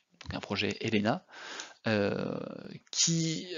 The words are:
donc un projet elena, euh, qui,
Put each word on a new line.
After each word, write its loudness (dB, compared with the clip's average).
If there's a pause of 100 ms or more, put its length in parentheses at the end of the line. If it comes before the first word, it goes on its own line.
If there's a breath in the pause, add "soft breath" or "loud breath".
(220)
donc -12
un -4
projet 0
elena, 2 (600 loud breath)
euh, 2 (520)
qui, 2